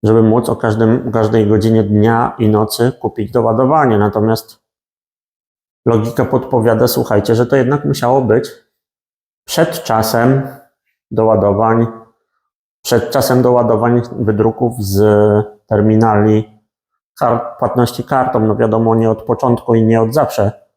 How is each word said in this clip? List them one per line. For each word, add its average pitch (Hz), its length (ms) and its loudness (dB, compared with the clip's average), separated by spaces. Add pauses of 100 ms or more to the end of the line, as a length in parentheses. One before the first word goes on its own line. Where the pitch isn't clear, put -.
Żeby 110 180 4
móc 113 260 2
o 113 60 -2
każdym, 113 560 0
każdej 110 360 0
godzinie 110 360 2
dnia 110 560 0
i 110 100 2
nocy 107 420 0 (100)
kupić 107 300 -6
doładowanie. 123 680 0
Natomiast 107 600 -2 (1300)
logika 117 400 -2
podpowiada, 117 640 0
słuchajcie, 110 480 0
że 120 100 0
to 131 100 -2
jednak 139 300 0
musiało 135 360 0
być 113 280 0 (960)
przed - 380 -4
czasem 120 640 0 (640)
doładowań, 110 760 0 (960)
przed - 260 -2
czasem 131 320 0
doładowań 120 600 2 (180)
wydruków 110 540 -2 (100)
z 98 200 0 (640)
terminali 107 920 2 (600)
kart, 117 400 -2
płatności 120 440 -2
kartą. 127 360 -2
No 110 160 0
wiadomo, 113 400 0
nie 113 160 2
od 110 120 -4
początku 120 520 -2
i 113 100 2
nie 113 160 2
od 113 120 -2
zawsze 120 520 -2 (120)